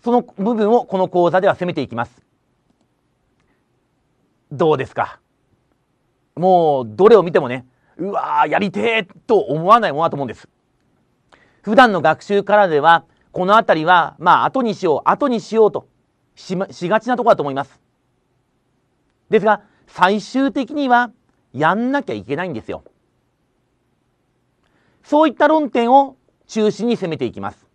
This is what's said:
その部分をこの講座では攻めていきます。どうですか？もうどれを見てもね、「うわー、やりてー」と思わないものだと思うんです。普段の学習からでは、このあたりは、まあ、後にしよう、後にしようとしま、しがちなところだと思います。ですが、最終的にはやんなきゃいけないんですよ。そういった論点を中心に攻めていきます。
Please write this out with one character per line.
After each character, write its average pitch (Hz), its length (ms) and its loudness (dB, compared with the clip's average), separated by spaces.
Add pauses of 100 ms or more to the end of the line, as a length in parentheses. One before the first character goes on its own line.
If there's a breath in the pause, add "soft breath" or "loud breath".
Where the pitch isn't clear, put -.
そ 240 80 0
の 240 80 2
部 226 340 -6
分 214 180 0
を 240 120 2
こ - 140 -6
の 185 100 0
講 175 220 0
座 180 100 2
で 190 80 2
は 151 60 2
攻 180 140 -6
め 175 40 -6
て 160 80 -6
い 123 80 -8
き 117 80 -12
ま 113 80 -6
す。 - 180 -18 (2250)
ど 156 200 0
う 147 40 2
で 131 80 -6
す - 100 -14
か？ - 260 -8 (1120)
も 165 480 2
う - 40 -8
ど 107 220 2
れ 226 80 8
を 190 60 4
見 175 100 -6
て 190 80 2
も 135 80 -6
ね、 127 180 -8 (300)
「う 185 140 -8
わ 156 340 -2
ー、 156 60 -4
や 160 80 -2
り 196 120 -4
て 220 340 -4
ー」 - 40 -18 (180)
と 214 120 2
思 156 280 -4
わ 226 140 4
な 202 80 -2
い 151 40 -4
も 139 60 -6
の 165 60 0
だ 160 60 0
と 147 60 -10
思 139 80 -6
う - 20 -8
ん - 20 -10
で 104 60 -12
す。 - 160 -20 (1120 soft breath)
普 208 140 0
段 247 160 6
の 175 100 -2
学 156 200 2
習 202 200 -2
か 196 140 0
ら 202 120 4
で 151 120 0
は、 165 260 4 (260)
こ 180 140 -4
の 202 100 4
あ 226 80 2
た - 80 0
り 156 140 0
は、 170 320 2
ま 151 240 2
あ、 - 20 0
後 202 160 -2
に 226 140 -4
し 160 100 -10
よ 151 140 2
う、 - 100 0
後 202 200 0
に 233 120 -2
し - 140 -10
よ 220 140 4
う - 40 -2
と - 140 -10 (480)
し - 220 -10
ま、 185 160 -6
し 175 160 -10
が 214 120 0
ち 233 80 -10
な 254 100 -2
と 240 40 -6
こ 220 60 0
ろ 220 60 6
だ - 20 2
と - 60 -6
思 143 100 -6
い - 20 -8
ま 139 100 -6
す。 - 140 -20 (1500)
で 214 100 2
す 190 80 0
が、 208 160 0 (240 soft breath)
最 190 360 0
終 269 300 -2
的 277 200 -6
に 294 160 -4
は 240 240 2 (400)
や 151 220 0
ん 240 180 -4
な 285 100 -4
き - 80 -12
ゃ - 40 -6
い 104 100 -10
け 127 100 -8
な 170 100 -6
い 190 40 -8
ん 160 60 -10
で 110 80 -10
す - 80 -16
よ。 - 120 -10 (2250)
そ 302 240 2
う - 20 0
い 269 40 -2
っ - 20 -16
た 302 120 2
論 302 240 0
点 240 220 0
を 277 240 2 (300)
中 214 240 -2
心 196 160 -8
に 240 100 -2
攻 185 140 -8
め 156 80 -8
て 127 80 -4
い 104 60 -6
き - 80 -14
ま 98 120 -10
す。 - 220 -20